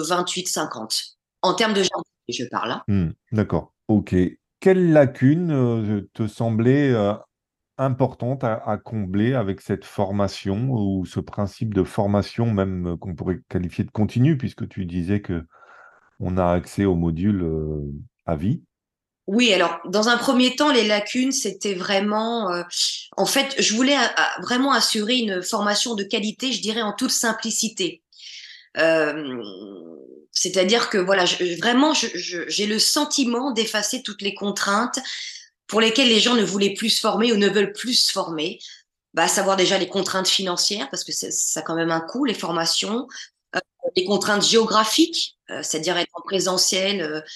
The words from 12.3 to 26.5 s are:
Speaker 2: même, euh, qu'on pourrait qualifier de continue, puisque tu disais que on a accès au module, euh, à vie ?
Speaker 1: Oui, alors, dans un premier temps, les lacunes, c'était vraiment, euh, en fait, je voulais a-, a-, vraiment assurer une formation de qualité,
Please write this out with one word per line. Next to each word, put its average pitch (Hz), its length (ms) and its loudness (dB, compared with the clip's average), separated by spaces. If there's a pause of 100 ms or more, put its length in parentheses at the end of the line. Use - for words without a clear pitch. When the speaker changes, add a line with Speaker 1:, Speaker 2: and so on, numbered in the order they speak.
Speaker 2:
même, 95 380 0
euh, 85 80 -4
qu'on 90 180 -10
pourrait 87 240 -4 (100)
qualifier 90 340 -2
de - 60 -6
continue, 123 480 2
puisque - 320 -6
tu 95 160 -8
disais 90 360 -2
que 85 200 -4 (760)
on 90 180 -2
a 92 80 4
accès 87 400 2
au 95 80 4
module, 87 480 0
euh, 78 400 -4 (460)
à 82 80 0
vie ? 98 260 -2 (640)
Speaker 1:
Oui, 220 280 4
alors, 170 320 2
dans 208 240 2
un 240 80 4
premier 247 380 2
temps, 294 160 4
les 233 140 4
lacunes, 214 460 0
c'était 202 440 -4
vraiment, 208 760 -2
euh, 175 120 -4 (520)
en 190 100 0
fait, 269 320 0
je 208 160 2
voulais 262 220 4
a-, 240 220 2
a-, 160 240 0
vraiment 247 320 0
assurer 220 420 0
une 202 260 0
formation 208 540 0
de 196 80 -4
qualité, 214 480 -4